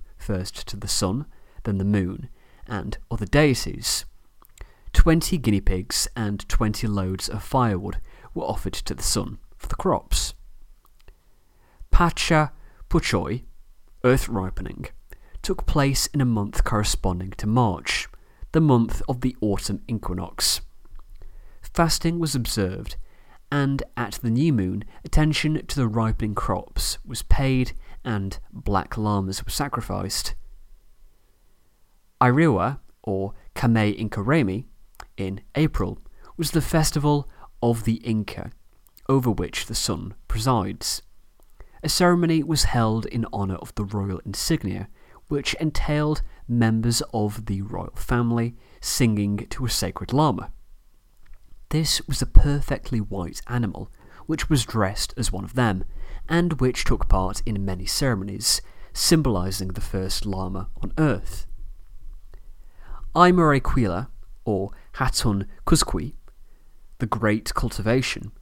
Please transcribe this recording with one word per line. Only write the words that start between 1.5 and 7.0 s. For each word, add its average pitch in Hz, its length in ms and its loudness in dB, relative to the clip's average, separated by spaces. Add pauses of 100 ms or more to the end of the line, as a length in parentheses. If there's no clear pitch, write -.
then 101 140 0
the 95 80 0
moon, 101 440 0 (380)
and 104 300 -6 (140)
other 110 140 -4
deities. - 800 0 (880)
Twenty 165 440 8
guinea 104 240 2
pigs - 540 0
and 104 320 -4
twenty 107 400 0
loads 95 400 -2